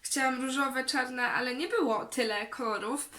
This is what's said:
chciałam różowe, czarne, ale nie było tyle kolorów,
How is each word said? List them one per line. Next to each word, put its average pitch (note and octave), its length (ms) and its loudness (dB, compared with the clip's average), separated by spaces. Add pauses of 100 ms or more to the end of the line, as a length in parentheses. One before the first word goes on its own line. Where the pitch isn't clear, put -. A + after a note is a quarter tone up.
chciałam C4 380 2
różowe, C4 420 0
czarne, B3+ 460 0
ale B3 240 0
nie D#4 140 -2
było B3 360 2
tyle G#3+ 420 0
kolorów, A3 720 -2